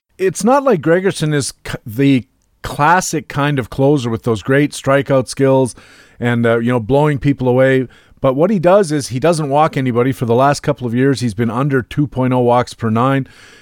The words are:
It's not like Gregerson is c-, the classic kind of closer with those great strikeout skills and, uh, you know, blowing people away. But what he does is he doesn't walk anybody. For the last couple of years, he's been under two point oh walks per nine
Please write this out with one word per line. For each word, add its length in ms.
It's 240
not 180
like 200
Gregerson 520
is 220
c-, 180
the 440
classic 680
kind 300
of 140
closer 400
with 100
those 220
great 300
strikeout 540
skills 460
and, 260
uh, 140
you 100
know, 100
blowing 380
people 300
away. 400
But 120
what 160
he 100
does 320
is 160
he 140
doesn't 260
walk 300
anybody. 340
For 140
the 100
last 240
couple 260
of 80
years, 280
he's 120
been 160
under 320
two 240
point 280
oh 80
walks 320
per 160
nine 400